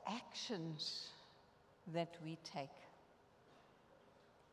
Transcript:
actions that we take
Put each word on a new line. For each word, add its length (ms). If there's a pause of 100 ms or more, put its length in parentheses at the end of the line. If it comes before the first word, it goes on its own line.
actions 1040 (840)
that 300
we 200
take 260 (1800)